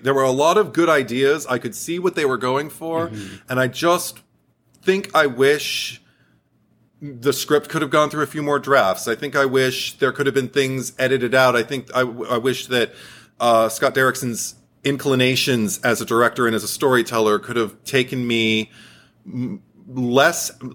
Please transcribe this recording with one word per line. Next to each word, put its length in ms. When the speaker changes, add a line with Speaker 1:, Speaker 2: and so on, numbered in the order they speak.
Speaker 1:
there 120
were 80
a 100
lot 240
of 160
good 160
ideas. 580
I 120
could 160
see 240
what 160
they 100
were 140
going 320
for. 400
Speaker 2:
Mm-hmm. 260
Speaker 1:
And 100
I 80
just 520
think 340
I 120
wish 760
the 320
script 360
could 120
have 120
gone 180
through 140
a 20
few 160
more 160
drafts. 480
I 80
think 220
I 80
wish 540
there 120
could 160
have 80
been 140
things 500
edited 340
out. 220
I 80
think 320
I, 60
w-, 280
I 100
wish 280
that, 240
uh, 300
Scott 260
Derrickson's 640
inclinations 1000
as 180
a 40
director 440
and 80
as 80
a 40
storyteller 680
could 160
have 300
taken 420
me 460
m-, 380
less, 640